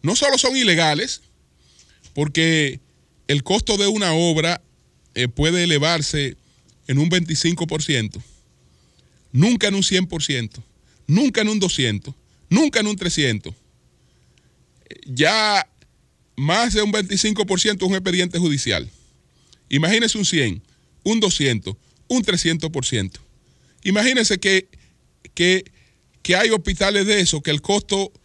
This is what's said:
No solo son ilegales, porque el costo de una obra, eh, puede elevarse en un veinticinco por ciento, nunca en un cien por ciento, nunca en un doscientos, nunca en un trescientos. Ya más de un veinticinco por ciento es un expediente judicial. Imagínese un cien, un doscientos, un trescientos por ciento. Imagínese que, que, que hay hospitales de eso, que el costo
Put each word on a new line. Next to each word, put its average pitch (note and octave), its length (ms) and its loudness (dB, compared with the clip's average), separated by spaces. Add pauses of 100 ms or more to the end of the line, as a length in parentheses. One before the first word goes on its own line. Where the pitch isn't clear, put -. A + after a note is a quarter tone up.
No F3 140 0
solo C#4 220 2
son B3+ 180 0
ilegales, E3+ 640 0 (920)
porque D3+ 680 0 (480)
el C#3+ 160 0
costo G#3+ 320 0
de G3+ 120 0
una G3+ 260 0
obra, E3 480 0 (520)
eh, B2 140 -2
puede E3 360 0
elevarse D3+ 720 0 (500)
en C3+ 120 2
un D#3+ 100 2
veinticinco E3+ 580 -2
por D#3 160 -4
ciento, A2+ 400 -4 (1080)
nunca G#3 340 4
en G3 80 0
un G3 80 0
cien F#3 240 0
por E3 160 -6
ciento, A#2+ 400 -6 (420)
nunca A3 360 2
en G#3 80 0
un G#3+ 100 -2
doscientos, C3 560 -2 (340)
nunca B3 300 2
en G#3+ 80 0
un G#3 80 -4
trescientos. C3+ 580 -4 (1500)
Ya F#3+ 600 2 (680)
más F#3 360 0
de G#3+ 80 2
un G#3 120 0
veinticinco G#3 520 0
por F#3 140 0
ciento G3 260 0
es F#3 40 2
un G3 60 2
expediente F3+ 440 -2
judicial. B2+ 500 -2 (800)
Imagínese G#3+ 500 0
un G3+ 80 -2
cien, A2+ 360 -2 (420)
un A3+ 160 0
doscientos, B2+ 560 0 (320)
un B3 160 0
trescientos E3 460 -2
por D3 160 -6
ciento. G2 340 -4 (640)
Imagínese A3 560 0
que, F#3+ 280 2 (680)
que, F#3 280 2 (600)
que F3 120 2
hay A3 140 2
hospitales G3+ 560 0
de G#3 140 2
eso, E3 220 0
que D3+ 100 -4
el D3 100 -2
costo G3 500 -2 (140)